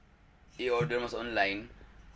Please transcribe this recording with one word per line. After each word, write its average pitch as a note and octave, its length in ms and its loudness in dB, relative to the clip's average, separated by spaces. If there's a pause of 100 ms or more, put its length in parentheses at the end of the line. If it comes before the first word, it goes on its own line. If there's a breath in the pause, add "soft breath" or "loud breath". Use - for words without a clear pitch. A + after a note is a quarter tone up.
(600)
I-order A#2+ 400 2
mo A#2+ 80 -2
sa A#2 160 -6
online. G#2+ 480 0 (440)